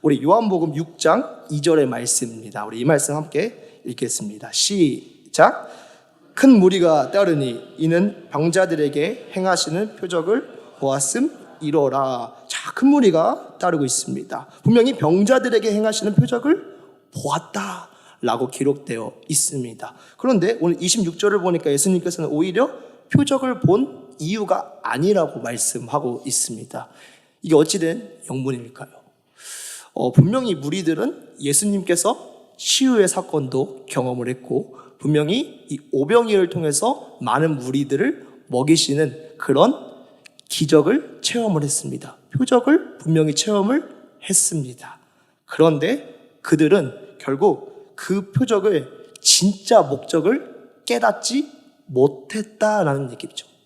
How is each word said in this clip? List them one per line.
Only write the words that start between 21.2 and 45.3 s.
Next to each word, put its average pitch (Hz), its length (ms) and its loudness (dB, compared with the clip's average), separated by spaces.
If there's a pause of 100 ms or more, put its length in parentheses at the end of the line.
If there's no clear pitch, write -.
보니까 175 300 0
예수님께서는 170 600 0
오히려 180 400 0 (400)
표적을 262 500 0
본 220 480 0 (100)
이유가 185 640 -4
아니라고 151 580 0
말씀하고 120 840 -6
있습니다. 117 640 -8 (540)
이게 160 120 0
어찌된 160 640 0 (100)
영문일까요? 123 600 -8 (1080)
어, 127 180 -2
분명히 220 420 4
무리들은 165 840 -4
예수님께서 190 960 -2 (200)
치유의 240 520 2
사건도 139 800 -4
경험을 123 400 -4
했고, - 480 -6 (220)
분명히 151 720 -2
이 - 100 -10 (140)
오병이를 196 580 2
통해서 180 720 -4
많은 139 380 0
무리들을 139 680 -2 (220)
먹이시는 143 920 0
그런 170 360 4 (720)
기적을 156 760 2
체험을 208 400 -2
했습니다. - 540 -8 (200)
표적을 254 600 2
분명히 160 360 0
체험을 214 540 0 (400)
했습니다. 143 680 -4 (480)